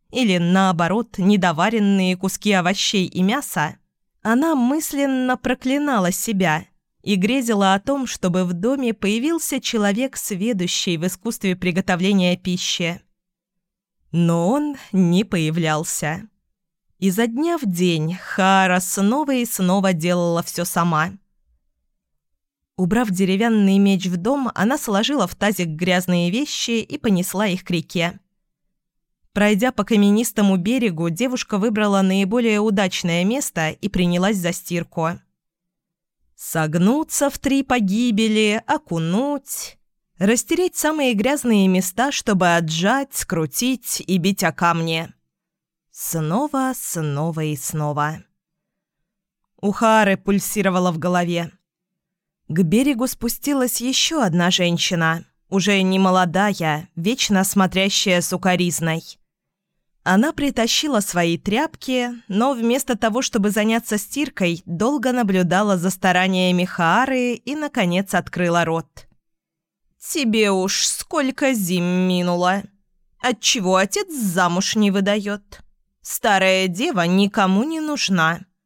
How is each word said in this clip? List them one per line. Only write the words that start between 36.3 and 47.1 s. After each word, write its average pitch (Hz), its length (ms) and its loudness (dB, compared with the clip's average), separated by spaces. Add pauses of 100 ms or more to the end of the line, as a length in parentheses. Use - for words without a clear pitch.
«Согнуться 185 840 0
в - 80 -10
три 277 240 0
погибели, 214 1040 2
окунуть...» 262 1120 -4 (400)
Растереть 285 560 0
самые 302 400 0
грязные 220 540 2
места, 190 420 0
чтобы 180 460 2
отжать, 175 580 0
скрутить - 920 -4
и 185 140 2
бить 190 240 0
о 170 80 2
камни. 165 580 -2 (840)
Снова, 262 840 -2
снова 156 720 -4